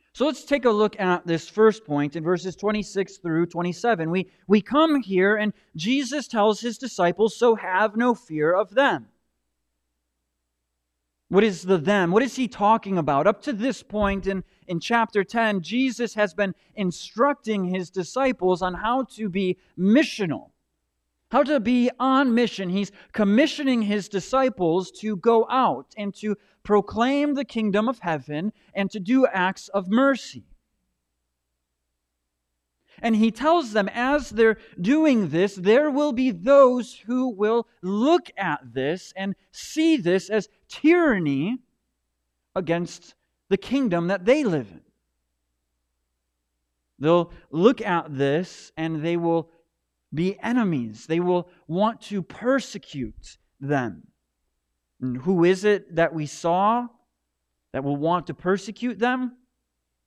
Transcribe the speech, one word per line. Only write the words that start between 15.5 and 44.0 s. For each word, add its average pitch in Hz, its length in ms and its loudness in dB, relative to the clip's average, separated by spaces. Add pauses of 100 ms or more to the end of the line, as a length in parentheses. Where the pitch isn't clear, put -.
Jesus 233 520 -4
has 208 200 0
been 196 220 -2 (200)
instructing 208 920 -2
his 180 240 -4
disciples 185 720 -2
on 180 120 -2
how 233 300 -2 (120)
to 214 120 -6
be 185 300 -2 (200)
missional, 196 760 0 (800)
how 262 140 2
to 277 160 2
be 247 400 2
on 262 340 2
mission. 226 360 0
He's 190 240 -2 (180)
commissioning 247 680 2
his 208 260 -2
disciples 190 840 0 (120)
to 214 160 -4
go 226 320 2
out 214 480 -2
and 202 180 -8
to 208 220 -4 (260)
proclaim 247 720 0
the 269 120 -2
kingdom 214 440 0
of 262 100 -6
heaven 156 540 -6 (200)
and 196 180 -2
to 220 100 -10
do 254 260 4
acts 190 420 -2
of 190 200 -4
mercy. 240 560 0 (2500)
And 226 160 0
he 220 140 4
tells 285 440 2
them, 202 200 0
as 262 380 -2
they're 220 260 4 (240)
doing 247 480 4
this, 180 260 0
there 226 360 2
will 294 220 0
be 254 180 0
those 247 640 4
who 254 340 -4
will 220 380 -2 (160)
look 220 520 0
at 170 380 -6
this 139 420 -6
and 190 200 -6 (160)
see 320 460 0
this 185 340 0
as 214 180 -2 (180)
tyranny 226 920 2 (960)
against 170 580 -4 (360)
the 196 80 2
kingdom 196 500 -2